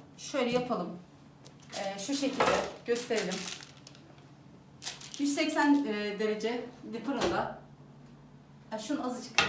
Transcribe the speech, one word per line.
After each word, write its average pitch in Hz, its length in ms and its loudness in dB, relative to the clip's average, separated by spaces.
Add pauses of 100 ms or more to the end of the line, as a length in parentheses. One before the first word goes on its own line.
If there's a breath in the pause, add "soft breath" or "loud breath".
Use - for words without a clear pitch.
(180)
Şöyle 254 340 0
yapalım. 214 480 0 (800)
Ee, 196 200 -2
şu 277 140 -2
şekilde 277 300 2 (420)
gösterelim. 214 500 0 (1800)
Yüz 285 160 2
seksen, 294 500 6
e, 208 340 0
derece 220 460 0 (400)
fırında. 220 540 0 (1120)
Ha, 214 80 -6
şunu 254 280 -2
azıcık - 440 0